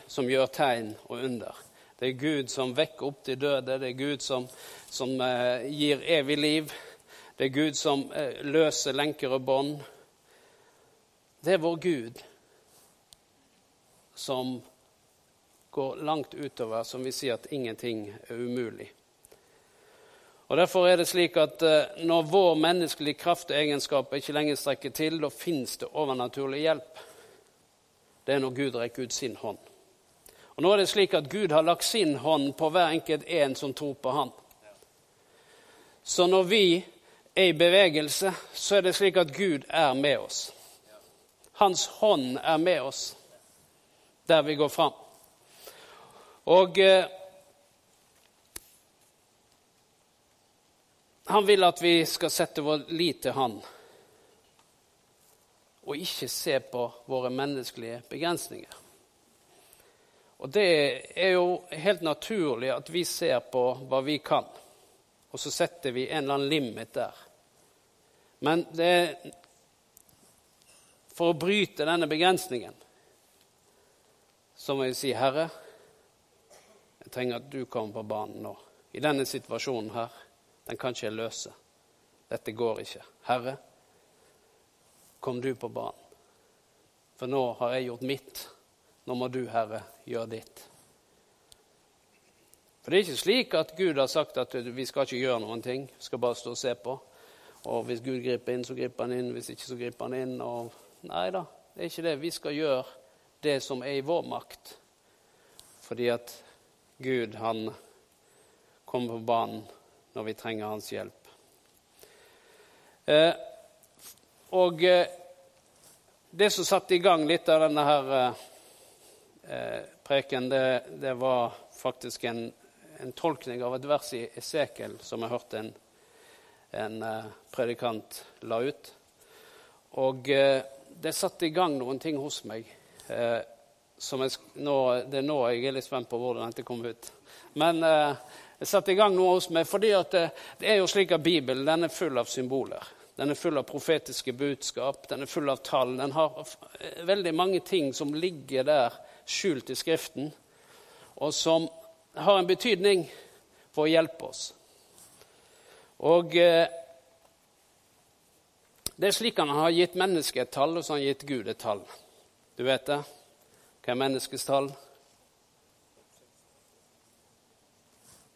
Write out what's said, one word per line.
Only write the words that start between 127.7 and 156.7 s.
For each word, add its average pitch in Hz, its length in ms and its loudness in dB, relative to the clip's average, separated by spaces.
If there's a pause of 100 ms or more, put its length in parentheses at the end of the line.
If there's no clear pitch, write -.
la 113 140 -2
ut. - 260 -8 (1120)
Og, 131 260 0
eh, 139 300 6 (400)
det 160 160 -6
satte 180 320 -2
i 156 80 -2
gang 165 240 2
noen 127 240 -6
ting 156 160 -4
hos 143 300 -8
meg, 110 180 -12 (420)
eh, 117 320 -2 (580)
som 139 260 -6
jeg 131 100 -2
sk-, - 300 -18
nå, 143 120 2 (340)
det 135 100 -4
er 139 60 -2
nå 151 120 -2 (140)
jeg 120 160 -2
er 135 80 -4
litt 127 100 -6
spent 123 240 -6
på 120 80 -4
hvordan 120 320 -4
dette 120 160 -12
kom 120 180 -8
ut. - 260 -12 (440)
Men, 165 300 2
eh, 151 300 4 (440)
det 147 80 -8
satte 196 240 2
i 190 80 4
gang 208 160 6
noe 185 220 4
hos 180 180 -2
meg, 165 160 2
fordi 208 240 2
at 180 160 2
det, 175 140 2 (340)
det 196 140 2
er 202 80 6
jo 175 100 2
slik 185 240 2
at 160 80 2
Bibelen, 139 440 0
den 160 200 4
er 156 80 -6
full 139 240 -2
av 117 120 2
symboler. 127 520 -4 (360)
Den 139 120 -2
er 139 80 -4
full 160 200 -2
av 127 80 -2
profetiske 143 680 -4
budskap, 135 760 -4
den 127 120 -6
er 131 80 -10
full 147 200 -2
av 131 160 -2
tall. 127 320 2
Den 139 160 -4
har 151 280 0
f-, - 140 -16 (500)
veldig 180 280 2
mange 180 320 2
ting 147 280 0
som 147 200 -4
ligger 135 520 -2
der 139 320 4 (280)
skjult 143 440 -2
i 127 80 -6
Skriften, 156 540 -2 (880)
og 151 120 -2
som 165 340 4 (500)
har 190 200 6
en 180 120 2
betydning 185 560 2 (680)
for 156 120 2
å 160 40 4
hjelpe 165 360 2
oss. - 160 -12 (1600)
Og, 165 360 4
eh, 170 320 6 (2250)